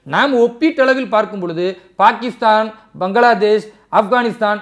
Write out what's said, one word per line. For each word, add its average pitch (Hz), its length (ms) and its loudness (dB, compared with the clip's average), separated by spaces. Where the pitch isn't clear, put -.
நாம் 254 300 -2
ஒப்பீட்டளவில் 254 720 0
பார்க்கும் 208 320 -2
பொழுது 175 260 -4
பாகிஸ்தான், 220 720 0
பங்களாதேஷ், 214 640 2
ஆப்கானிஸ்தான் 214 680 0